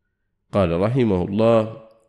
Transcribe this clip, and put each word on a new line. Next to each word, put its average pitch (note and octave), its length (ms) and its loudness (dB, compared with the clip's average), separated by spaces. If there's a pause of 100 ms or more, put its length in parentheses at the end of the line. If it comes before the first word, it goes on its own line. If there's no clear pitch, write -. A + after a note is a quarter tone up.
(520)
قال F2 280 0
رحمه G#2+ 440 0
الله: A2 520 0 (320)